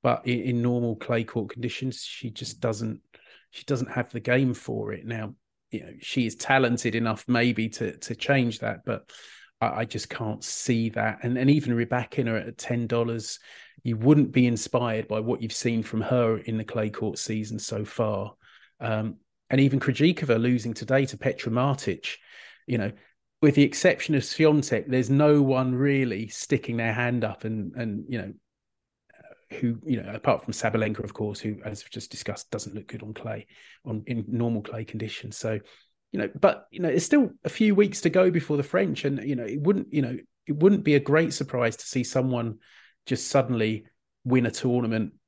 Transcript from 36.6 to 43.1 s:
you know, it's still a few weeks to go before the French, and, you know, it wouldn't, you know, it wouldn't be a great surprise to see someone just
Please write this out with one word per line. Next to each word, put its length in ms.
you 100
know, 80
it's 160
still 260
a 60
few 240
weeks 280
to 80
go 200
before 260
the 60
French, 420
and, 180
you 140
know, 80
it 160
wouldn't, 320
you 100
know, 140
it 100
wouldn't 280
be 100
a 60
great 340
surprise 420
to 100
see 160
someone 560
just 220